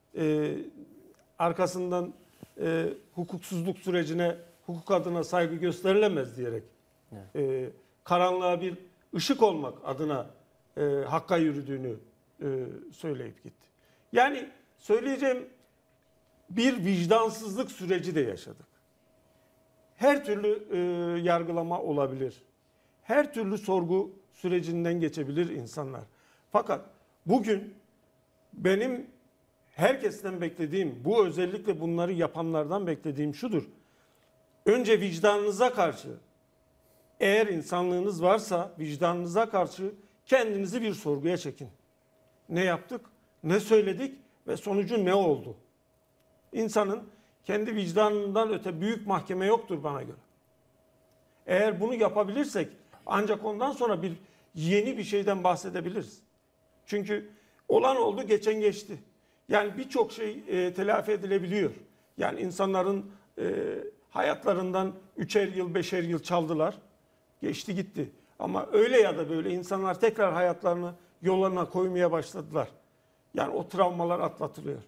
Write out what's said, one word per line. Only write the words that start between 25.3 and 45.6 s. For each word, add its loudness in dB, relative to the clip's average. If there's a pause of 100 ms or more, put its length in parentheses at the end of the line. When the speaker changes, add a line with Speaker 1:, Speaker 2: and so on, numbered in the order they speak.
Speaker 1:
insanlar. -10 (500)
Fakat 0 (440)
bugün 2 (800)
benim 0 (600)
herkesten 0
beklediğim, -4
bu 6
özellikle -2
bunları 0
yapanlardan -2
beklediğim -4
şudur. -4 (960)
Önce 6
vicdanınıza 4
karşı, 0 (1120)
eğer 4
insanlığınız -2
varsa 2
vicdanınıza 0
karşı -2 (340)
kendinizi 2
bir -2
sorguya -2
çekin. -10 (840)
Ne 0
yaptık, -2 (420)
ne 2
söyledik 2 (300)
ve -2
sonucu 0
ne 4
oldu? 2 (960)